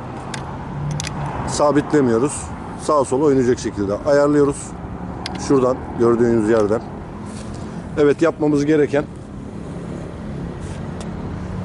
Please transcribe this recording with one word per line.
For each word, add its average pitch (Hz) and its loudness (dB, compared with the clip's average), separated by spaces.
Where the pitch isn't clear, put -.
sabitlemiyoruz. 143 2
Sağa 147 2
sola 131 0
oynayacak 127 4
şekilde 104 -2
ayarlıyoruz. 143 6
Şuradan 131 4
gördüğünüz 117 4
yerden. 110 4
Evet, 147 4
yapmamız 151 2
gereken 147 4